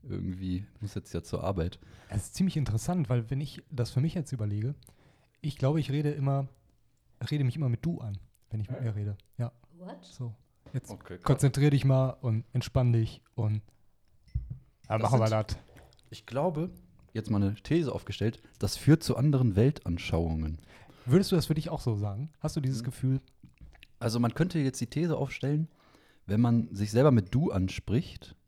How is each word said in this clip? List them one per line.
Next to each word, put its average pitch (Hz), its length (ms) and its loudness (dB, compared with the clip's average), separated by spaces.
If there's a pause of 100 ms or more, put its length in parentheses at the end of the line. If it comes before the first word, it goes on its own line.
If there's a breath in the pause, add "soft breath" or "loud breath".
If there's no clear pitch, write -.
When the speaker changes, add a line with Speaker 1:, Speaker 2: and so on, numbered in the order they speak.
Speaker 1:
irgendwie 92 600 -4 (160)
muss 101 140 -8
jetzt - 200 -10
ja 85 80 -2
zur - 200 -6
Arbeit. 87 360 -2 (300 loud breath)
Speaker 2:
Es 101 160 -4
ist - 100 -16
ziemlich 185 220 0
interessant, 143 520 -2
weil 117 220 0
wenn 135 100 -2
ich - 300 -10
das 120 200 -4
für 127 100 0
mich 160 140 0
jetzt 165 180 -4
überlege, 107 420 -2 (640 soft breath)
ich 147 160 -6
glaube, 147 240 2
ich 135 100 -4
rede 147 200 0
immer, 139 380 0 (840)
rede 147 140 0
mich 123 120 0
immer 147 140 0
mit 117 140 -2
du 170 160 -2
an, 101 180 -8 (320)
wenn 110 100 -4
ich 104 80 -4
mit 131 120 -6
Speaker 1:
Hä? 127 40 -4
Speaker 2:
mir 117 100 -2
rede. 104 220 -4 (220)
Ja. 120 140 -4 (260)
Speaker 3:
What? 185 260 -16
Speaker 2:
So, 120 300 -12 (400)
jetzt - 160 -8
Speaker 1:
Okay, 92 260 -14
krass. - 80 -20
Speaker 2:
konzentrier 139 460 4
dich 139 160 2
mal 131 240 4
und 117 420 -2
entspann 123 400 2
dich 113 300 0 (120)
und 107 280 0 (1300)
ja, 110 100 0
Speaker 1:
Das 110 120 0
Speaker 2:
machen 123 100 6
wir 110 80 6
Speaker 1:
sind 110 240 2
Speaker 2:
das. - 60 -6 (520)
Speaker 1:
Ich - 160 -18
glaube, 156 440 -2 (440)
jetzt 110 160 -6
mal 104 120 4
eine 101 120 2
These 151 400 0
aufgestellt, 101 460 -4 (180 loud breath)
das - 180 -2
führt 160 260 6
zu - 140 -2
anderen 127 400 4
Weltanschauungen. 82 1000 0 (480 loud breath)
Speaker 2:
Würdest 170 260 4
du 190 40 4
das 151 100 2
für 156 80 0
dich 156 160 -4
auch 156 100 -4
so 113 160 0
sagen? 104 340 -4 (100)
Hast - 160 -4
du 160 40 -2
dieses 131 220 -2
Speaker 1:
Mhm. 123 40 -6
Speaker 2:
Gefühl? 131 340 0 (800)
Speaker 1:
Also 117 220 0
man 117 140 2
könnte 175 240 0
jetzt 135 220 0
die 123 60 -4
These 160 300 -2
aufstellen, 143 520 -2 (580 soft breath)
wenn 104 140 2
man 117 340 2
sich 104 160 -2
selber 127 200 6
mit 110 240 4
du 147 160 2
anspricht - 840 -2 (140)